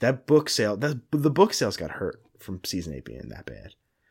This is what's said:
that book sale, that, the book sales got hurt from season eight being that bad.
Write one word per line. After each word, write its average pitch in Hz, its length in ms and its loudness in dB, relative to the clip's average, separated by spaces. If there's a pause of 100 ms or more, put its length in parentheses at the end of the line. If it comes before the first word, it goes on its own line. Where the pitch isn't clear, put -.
that 131 260 0
book 151 240 6
sale, 104 280 0
that, 139 200 -2 (140)
the 151 180 2
book 190 240 4
sales 107 220 -2
got 80 160 -8
hurt - 280 -6 (200)
from 92 240 -10
season 82 300 -8
eight 64 100 -12
being 57 240 -14
that 71 180 -18
bad. - 280 -16 (360)